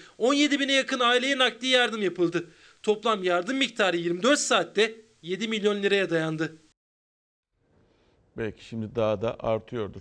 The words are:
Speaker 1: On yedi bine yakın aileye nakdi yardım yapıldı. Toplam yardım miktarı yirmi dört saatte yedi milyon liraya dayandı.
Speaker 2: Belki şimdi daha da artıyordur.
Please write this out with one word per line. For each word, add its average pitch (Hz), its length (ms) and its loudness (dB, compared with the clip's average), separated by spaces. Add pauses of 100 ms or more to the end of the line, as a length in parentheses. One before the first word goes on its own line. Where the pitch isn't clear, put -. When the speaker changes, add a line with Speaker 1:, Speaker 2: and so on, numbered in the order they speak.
(180)
Speaker 1:
On 262 160 2
yedi 285 260 2
bine 277 120 0
yakın 262 280 0
aileye 247 380 2
nakdi 254 280 0
yardım 240 360 2
yapıldı. 170 480 -2 (320)
Toplam 214 400 0
yardım 180 340 0
miktarı 220 400 0
yirmi 175 260 -2
dört 277 160 4
saatte 220 560 0 (280)
yedi 185 260 -6
milyon 208 340 -2
liraya 196 280 2
dayandı. 160 460 -2 (1800)
Speaker 2:
Belki 110 280 -8
şimdi 110 300 -10
daha 107 280 0
da 113 180 -4
artıyordur. 110 600 -4